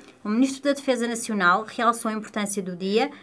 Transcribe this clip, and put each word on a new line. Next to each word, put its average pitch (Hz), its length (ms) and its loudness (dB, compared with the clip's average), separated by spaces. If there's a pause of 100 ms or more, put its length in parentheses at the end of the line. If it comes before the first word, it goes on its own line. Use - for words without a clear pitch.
(240)
o 208 60 -4
Ministro 254 340 2
da 285 100 4
Defesa 247 340 0
Nacional 208 600 2
realçou 233 420 0
a 214 40 -2
importância 208 480 -4
do 180 140 -8
dia 208 360 0 (120)